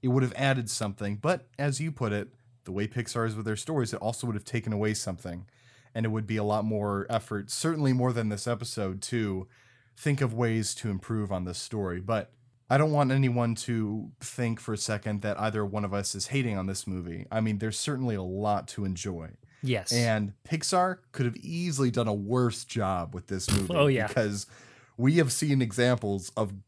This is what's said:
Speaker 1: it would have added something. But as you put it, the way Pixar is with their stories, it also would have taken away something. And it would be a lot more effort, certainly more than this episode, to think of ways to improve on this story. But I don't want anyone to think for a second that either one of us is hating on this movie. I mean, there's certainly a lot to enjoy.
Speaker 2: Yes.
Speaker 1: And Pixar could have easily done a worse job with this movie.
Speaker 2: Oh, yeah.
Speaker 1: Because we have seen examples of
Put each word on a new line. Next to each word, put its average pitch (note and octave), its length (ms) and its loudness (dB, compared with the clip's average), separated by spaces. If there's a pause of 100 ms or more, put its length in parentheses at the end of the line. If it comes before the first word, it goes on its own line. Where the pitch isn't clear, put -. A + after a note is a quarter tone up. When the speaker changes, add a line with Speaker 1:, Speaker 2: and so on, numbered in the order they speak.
Speaker 1:
it C3 60 0
would C3 160 6
have B2 140 0
added C3+ 320 2
something. G#2 480 -4
But E3 300 0 (120)
as C#3 220 0
you D#3+ 100 -2
put A#2 220 -2
it, G#2 160 -2 (340)
the F#2+ 80 -10
way G2+ 160 0
Pixar A2+ 400 -2
is A2 80 -2
with G#2+ 100 -6
their G#2+ 100 0
stories, C3 380 -2
it - 40 -6
also A2+ 300 -2
would A2+ 80 -2
have G#2 100 -6
taken A#2 260 -2
away G#2+ 220 2
something. F2+ 520 -6 (480)
And A2+ 120 0
it A2 40 2
would A2 180 -2
be A2 100 0
a G#2+ 60 0
lot G#2+ 200 2
more G#2 460 0
effort, G#2+ 420 -4
certainly D#3 400 0
more B2+ 220 4
than A2 160 0
this G2+ 180 -4
episode, G#2+ 560 -4
to G2+ 440 -2 (500)
think C#3+ 240 0
of A#2+ 120 0
ways A2+ 420 2
to A2+ 140 -4
improve G2+ 420 -2
on F#2 120 -2
this F2+ 140 -6
story. F#2 420 -4
But G2 320 -4 (380)
I C3 80 6
don't D#3 160 4
want C#3+ 180 4
anyone A#2+ 440 4
to A2 560 -2 (100)
think A#2 400 -2
for - 120 -6
a G#2 40 -4
second G#2 460 -2
that G#2 160 -2
either G#2+ 260 0
one G#2 180 -2
of G2 100 -2
us G2+ 220 -2
is F#2+ 120 -6
hating A#2+ 300 0
on F#2+ 100 -2
this F#2+ 200 -4
movie. F2 440 -6
I A2 100 2
mean, A2 160 2
there's G#2+ 220 -2
certainly B2+ 360 -2
a G2 60 -2
lot G2 480 -2
to G#2 160 -4
enjoy. F2 460 -4 (320)
Speaker 2:
Yes. A#2+ 280 0
Speaker 1:
And A2 420 2 (140)
Pixar F3+ 520 0 (120)
could C#3 140 0
have A#2 120 -2
easily D#3 540 0
done A#2 160 0
a G#2+ 60 2
worse A2 500 2
job F#2 500 -2
with F2+ 140 -8
this F#2 240 -2
movie. G2 240 4
Speaker 2:
Oh, D3 120 6
yeah. A#2+ 200 4
Speaker 1:
Because G#2 380 0 (500)
we C3+ 200 4
have D3+ 180 6
seen C#3 280 4
examples A2 760 2
of G#2 160 0 (140)